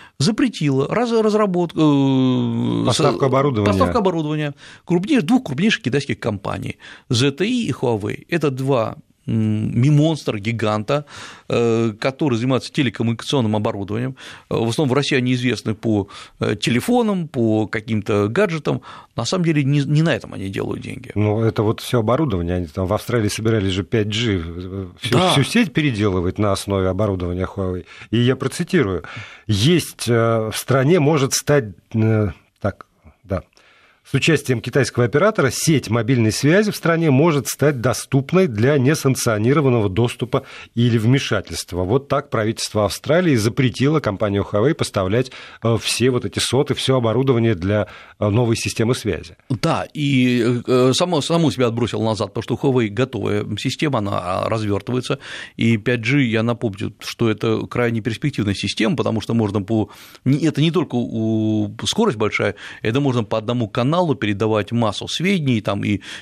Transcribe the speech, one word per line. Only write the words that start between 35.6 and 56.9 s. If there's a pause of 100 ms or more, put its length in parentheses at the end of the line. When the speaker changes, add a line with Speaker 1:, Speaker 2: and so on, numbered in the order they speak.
Speaker 2:
мобильной
связи
в
стране
может
стать
доступной
для
несанкционированного
доступа (280)
или
вмешательства».
Вот
так
правительство
Австралии
запретило
компанию
Huawei
поставлять, (300)
э,
все
вот
эти
соты,
всё
оборудование
для, (340)
э,
новой
системы
связи. (100)
Speaker 1:
Да,
и,
э,
само,
само
себя
отбросило
назад,
потому
что
у
Huawei
готовая (140)
система,
она,
а,
развёртывается, (360)
и
пять
G,
я
напомню,